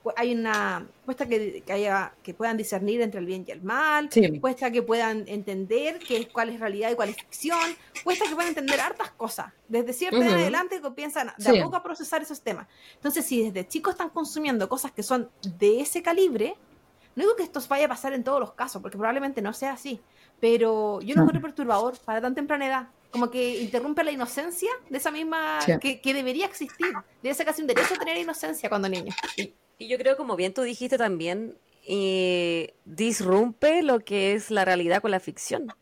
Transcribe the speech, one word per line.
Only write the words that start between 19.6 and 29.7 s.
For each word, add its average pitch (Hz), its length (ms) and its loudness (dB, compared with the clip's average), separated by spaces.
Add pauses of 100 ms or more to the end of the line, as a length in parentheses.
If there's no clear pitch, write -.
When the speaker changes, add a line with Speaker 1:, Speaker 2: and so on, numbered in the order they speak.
Speaker 1:
así, 254 280 -10 (400)
pero 220 600 4
yo 214 140 -6
lo - 60 8
Speaker 2:
Ujú. - 80 8
Speaker 1:
encuentro 143 140 0
perturbador 247 500 0 (100)
para 220 160 -2
tan 254 140 -2
temprana 285 320 -2
edad, 262 220 -2 (240)
como 240 180 0
que 247 320 -2
interrumpe 254 420 -2
la 302 80 0
inocencia 311 600 -4 (180)
de 277 80 -4
esa 302 140 -2
misma 311 520 -2
Speaker 2:
Sí. 294 160 4
Speaker 1:
que, 277 220 -2
que 269 120 2
debería 277 340 -2
existir, - 400 -6 (340)
debe 269 140 -2
ser 320 100 -2
casi 311 160 -2
un 302 60 -2
derecho 247 260 2
a 349 60 -4
tener 330 180 -2
inocencia 311 500 -6
cuando 196 220 0
niño. 180 240 -4 (240)
Speaker 3:
Y, 196 160 -6 (240)